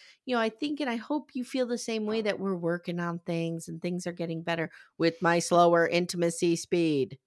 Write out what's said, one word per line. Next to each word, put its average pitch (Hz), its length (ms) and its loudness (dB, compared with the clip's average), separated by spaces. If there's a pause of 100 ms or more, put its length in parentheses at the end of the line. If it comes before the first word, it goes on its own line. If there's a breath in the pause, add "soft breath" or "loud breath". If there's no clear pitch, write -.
(240 loud breath)
you 247 120 -2
know, 226 40 2
I 226 100 0
think 294 300 -4
and 277 80 -2
I 233 80 -2
hope 277 380 -6
you 247 100 -6
feel 254 220 -2
the 240 120 -2
same 220 280 -4
way 220 160 0
that 202 160 0
we're 190 160 -2
working 175 460 -4
on 170 200 -4
things 165 460 -4
and 165 160 -12
things 180 240 -4
are 175 60 -4
getting 170 300 -6
better 165 280 -2 (260 loud breath)
with 165 240 2
my 170 200 4
slower 170 480 6
intimacy 170 680 0
speed." 165 720 0